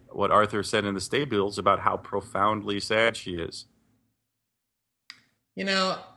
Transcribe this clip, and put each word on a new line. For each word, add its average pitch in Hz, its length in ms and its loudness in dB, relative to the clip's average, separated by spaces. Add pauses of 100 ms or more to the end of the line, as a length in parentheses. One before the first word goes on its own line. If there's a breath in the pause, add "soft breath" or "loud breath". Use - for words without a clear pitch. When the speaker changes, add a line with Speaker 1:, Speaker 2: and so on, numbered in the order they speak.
Speaker 1:
what 101 220 0
Arthur 104 320 4
said 104 200 0
in 101 100 0
the 98 80 -4
stables 104 560 0
about 101 240 4
how 95 140 2
profoundly 101 880 -2
sad 113 340 2
she 92 200 -8
is. - 300 -8 (1900 soft breath)
Speaker 2:
You 190 100 -6
know, 190 320 0 (200)